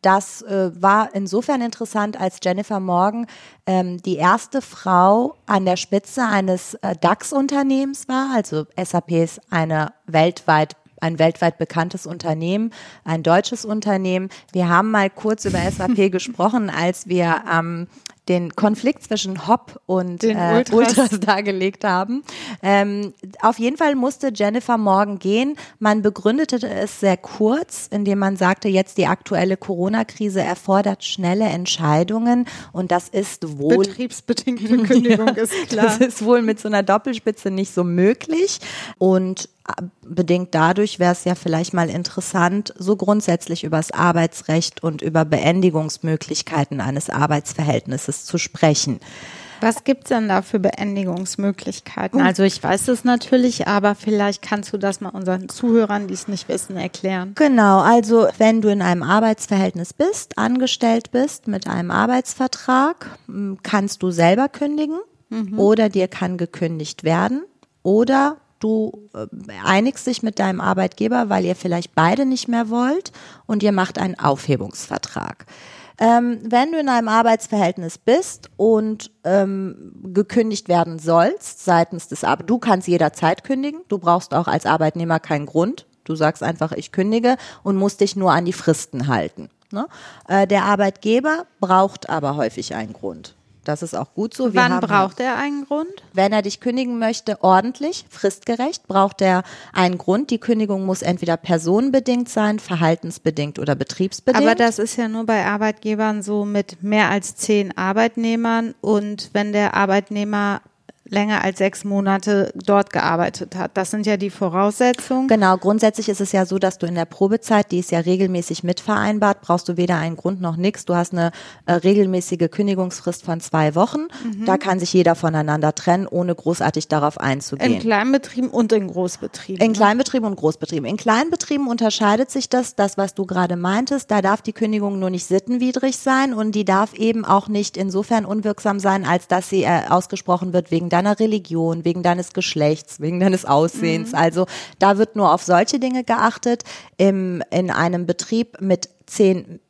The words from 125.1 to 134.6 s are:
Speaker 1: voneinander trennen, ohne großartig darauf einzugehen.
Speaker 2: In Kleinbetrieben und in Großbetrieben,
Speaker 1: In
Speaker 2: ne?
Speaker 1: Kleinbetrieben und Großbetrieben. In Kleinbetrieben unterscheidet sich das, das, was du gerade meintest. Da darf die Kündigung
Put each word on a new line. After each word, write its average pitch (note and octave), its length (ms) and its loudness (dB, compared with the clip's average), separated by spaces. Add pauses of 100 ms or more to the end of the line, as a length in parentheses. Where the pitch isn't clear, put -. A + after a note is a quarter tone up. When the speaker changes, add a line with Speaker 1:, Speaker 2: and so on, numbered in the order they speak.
Speaker 1:
voneinander D#3 640 0
trennen, F#3 320 0
ohne F3+ 260 -2
großartig - 540 -2
darauf D3+ 320 0
einzugehen. C#3 540 -2
Speaker 2:
In - 80 -2
Kleinbetrieben B3 680 0
und A3+ 220 0
in G#3 160 2
Großbetrieben, - 760 -4
Speaker 1:
In A3+ 100 4
Speaker 2:
ne? G3 40 -2
Speaker 1:
Kleinbetrieben A3 500 2
und G3 100 -4
Großbetrieben. D#3 520 -2
In G3+ 80 -4
Kleinbetrieben C#4+ 680 0
unterscheidet A3+ 640 0
sich - 180 -6
das, B3 260 -2
das, G3+ 220 -2
was G3 160 -2
du G3 140 -4
gerade F3+ 300 0
meintest. A3+ 520 -2
Da G#3 140 2
darf C#4+ 180 2
die G#3+ 120 -8
Kündigung G#3 440 -2